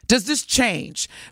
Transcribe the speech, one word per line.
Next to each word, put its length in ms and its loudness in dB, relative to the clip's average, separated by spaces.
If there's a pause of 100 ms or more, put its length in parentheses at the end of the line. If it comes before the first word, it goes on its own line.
Does 160 4
this 200 -2
change? 640 -2 (240)